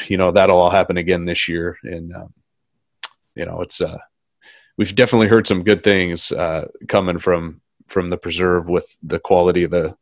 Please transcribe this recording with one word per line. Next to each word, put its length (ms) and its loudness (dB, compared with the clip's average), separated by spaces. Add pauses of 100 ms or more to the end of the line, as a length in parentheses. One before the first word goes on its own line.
you 80 -2
know, 160 2
that'll 260 6
all 100 4
happen 280 0
again 260 -2
this 240 -6
year. 360 -6
And, 300 -14
um, 200 -18 (1000)
you 100 -8
know, 160 -10
it's, 180 -8
uh, 200 -6 (760)
we've 180 -2
definitely 360 4
heard 180 4
some 160 0
good 180 4
things, 520 0
uh, 340 -4 (220)
coming 300 0
from, 420 -2 (260)
from 220 -4
the 80 -4
Preserve 500 -2
with 340 -4
the 180 -6
quality 440 2
of 80 -4
the 300 -2